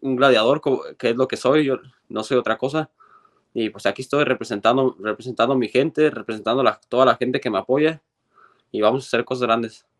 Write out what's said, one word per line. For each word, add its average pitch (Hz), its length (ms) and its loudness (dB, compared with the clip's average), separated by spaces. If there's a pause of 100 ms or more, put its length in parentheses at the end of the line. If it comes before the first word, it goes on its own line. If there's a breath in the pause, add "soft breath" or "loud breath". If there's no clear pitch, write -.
un 131 160 -2
gladiador, 131 460 4
co-, 131 220 -2 (140)
que 123 120 0
es 117 60 -2
lo 131 120 0
que - 80 -6
soy, 147 300 2
yo 131 120 -2 (300)
no 110 140 -6
soy 127 160 0
otra 113 200 -2
cosa. 156 320 -4 (640 soft breath)
Y, 110 160 -4
pues, - 160 -6
aquí 123 160 -4
estoy 139 220 0
representando, 120 760 0
representando 117 540 -2
a 131 40 0
mi 113 100 0
gente, 151 420 2
representando 113 520 -4
la, 113 160 0 (120)
toda 127 160 4
la 120 100 4
gente 127 240 -2
que - 80 -4
me 101 100 -2
apoya, 147 440 0 (680 soft breath)
y 107 120 -4
vamos 123 220 2
a - 20 -18
hacer 120 180 0
cosas 127 180 -6
grandes. 117 440 -2 (140)